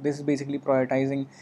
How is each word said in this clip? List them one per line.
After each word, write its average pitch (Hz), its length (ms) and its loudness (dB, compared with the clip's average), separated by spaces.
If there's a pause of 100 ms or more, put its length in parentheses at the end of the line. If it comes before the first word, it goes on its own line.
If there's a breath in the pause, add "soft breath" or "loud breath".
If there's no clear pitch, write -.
this 143 160 0
is 147 40 -10
basically 143 380 -2
prioritizing 135 680 0 (140)